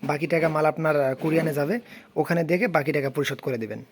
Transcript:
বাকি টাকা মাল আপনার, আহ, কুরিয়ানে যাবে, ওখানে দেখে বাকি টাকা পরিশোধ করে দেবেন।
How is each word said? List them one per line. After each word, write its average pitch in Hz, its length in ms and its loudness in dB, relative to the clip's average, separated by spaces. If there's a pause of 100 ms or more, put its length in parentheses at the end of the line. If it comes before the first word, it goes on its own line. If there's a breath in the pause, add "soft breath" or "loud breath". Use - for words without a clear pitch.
বাকি 147 240 -2
টাকা 165 220 2
মাল 156 160 2
আপনার, 156 360 2
আহ, 131 140 0
কুরিয়ানে 160 380 0
যাবে, 147 260 0 (360 loud breath)
ওখানে 170 280 2
দেখে 180 240 2
বাকি 156 240 0
টাকা 139 180 0
পরিশোধ 139 300 -2
করে 127 180 -4
দেবেন। 110 340 -8